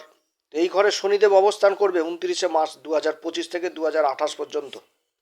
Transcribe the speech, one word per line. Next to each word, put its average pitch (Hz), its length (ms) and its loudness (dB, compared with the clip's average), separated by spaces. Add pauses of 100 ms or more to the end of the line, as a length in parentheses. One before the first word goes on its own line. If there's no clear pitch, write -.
(540)
এই 170 160 0
ঘরে 196 220 2
শনিদেব 202 440 2
অবস্থান 196 400 4
করবে 185 260 0
ঊনত্রিশে 175 460 -4
মার্চ 156 240 0 (100)
দু 147 100 -14
হাজার 151 280 0
পঁচিশ 165 280 -8
থেকে 180 220 -6
দু 156 140 -10
হাজার 156 220 0
আঠাশ 147 300 -2
পর্যন্ত। 139 400 -8 (460)